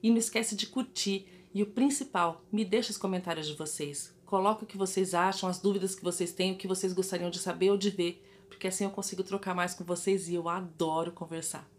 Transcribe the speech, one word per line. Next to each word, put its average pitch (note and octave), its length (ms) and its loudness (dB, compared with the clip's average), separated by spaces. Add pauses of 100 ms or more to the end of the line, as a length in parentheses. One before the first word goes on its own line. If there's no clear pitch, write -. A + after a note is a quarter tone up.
E A3+ 80 6
não A3+ 60 8
esquece A3+ 380 0
de - 120 -4
curtir. G3 600 -2 (240)
E G3+ 120 2
o G#3 40 0
principal, A3+ 840 2
me G#3+ 120 2
deixa G#3+ 280 0
os G3+ 60 -6
comentários F3+ 500 -2
de D3+ 80 -6
vocês. D3 600 -6 (120)
Coloca G#3 360 2
o G#3+ 40 -14
que - 100 -12
vocês F#3+ 380 0
acham, F#3 340 2
as F3+ 100 -2
dúvidas G3 360 2
que - 80 -16
vocês F3 280 -2
têm, F#3 200 2
o F#3 60 -4
que F#3+ 100 -8
vocês F#3 260 0
gostariam F3 380 0
de E3+ 80 -6
saber F3+ 320 2
ou G3+ 60 6
de G3 120 2
ver. F3 340 -2 (240)
Porque - 200 -8
assim F#3 160 -2
eu G3 80 0
consigo F#3+ 320 -6
trocar F#3+ 320 -2
mais F3+ 180 0
com - 100 -10
vocês F3 460 0
e F3 60 0
eu E3+ 120 -2
adoro E3+ 640 -2
conversar. D#3+ 560 -8 (120)